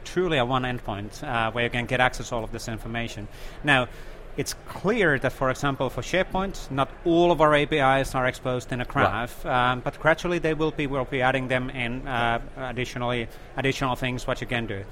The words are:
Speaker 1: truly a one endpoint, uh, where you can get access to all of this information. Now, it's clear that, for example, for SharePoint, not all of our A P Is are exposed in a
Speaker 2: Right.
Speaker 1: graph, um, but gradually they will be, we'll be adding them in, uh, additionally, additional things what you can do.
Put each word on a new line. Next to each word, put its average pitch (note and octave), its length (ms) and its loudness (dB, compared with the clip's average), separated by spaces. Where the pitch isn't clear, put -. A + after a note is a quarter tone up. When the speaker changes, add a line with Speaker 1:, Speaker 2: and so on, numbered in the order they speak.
Speaker 1:
truly F3 340 0
a B2 60 6
one B2+ 200 2
endpoint, A2+ 600 -6
uh, A#2 300 0
where A#2+ 100 0
you A#2+ 60 0
can A#2+ 160 -2
get B2 160 0
access B2+ 260 2
to B2+ 80 -6
all A2 80 -2
of A2 80 -8
this A2+ 160 -8
information. A2+ 640 -6
Now, C3+ 240 6
it's - 180 -4
clear F3+ 500 2
that, B2+ 140 0
for C3 180 0
example, C3+ 400 0
for - 120 -6
SharePoint, F#3 680 -2
not C3+ 180 0
all F3 260 6
of D3+ 80 4
our D3+ 160 8
A D3 100 6
P D3+ 120 0
Is C3+ 380 4
are B2+ 120 2
exposed B2+ 460 -2
in B2 80 -2
a - 20 -2
Speaker 2:
Right. - 100 -8
Speaker 1:
graph, A2+ 520 0
um, B2+ 340 2
but C#3 180 -6
gradually E3 420 2
they D#3+ 140 0
will D3+ 180 0
be, D3+ 160 -2
we'll C3 180 0
be C3+ 160 -2
adding C3 260 4
them B2+ 220 0
in, B2+ 360 -4
uh, A#2 360 0
additionally, B2 720 -4
additional C3 400 0
things B2 320 -4
what B2+ 140 -2
you - 60 -6
can A#2 180 -2
do. G2+ 260 -6